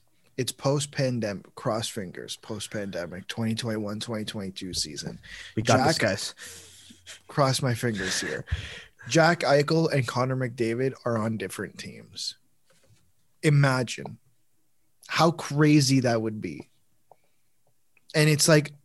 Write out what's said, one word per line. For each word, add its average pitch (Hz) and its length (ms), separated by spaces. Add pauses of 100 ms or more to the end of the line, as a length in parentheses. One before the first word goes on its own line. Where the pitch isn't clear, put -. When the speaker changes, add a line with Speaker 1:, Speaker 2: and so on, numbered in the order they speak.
(380)
Speaker 1:
It's 123 140
post-pandemic, 127 1040
cross 113 340
fingers, 87 480
post-pandemic, 95 880
twenty 113 280
twenty-one, 110 440
twenty 107 260
twenty-two 95 480
season. 73 460 (360)
Speaker 2:
We 110 80
got 120 240
this, 160 100
Speaker 1:
Jack, - 120
Speaker 2:
guys. - 260 (920)
Speaker 1:
cross 131 340
my 131 120
fingers 104 480
here. 76 240 (640)
Jack 160 320
Eichel 147 500
and 131 160
Connor 131 300
McDavid 123 560 (120)
are 117 120
on 110 200
different 95 420
teams. - 560 (1080)
Imagine 139 760 (880)
how 165 240
crazy 147 720
that 117 200
would 107 200
be. 80 280 (1500)
And 151 140
it's 147 180
like, 151 240 (140)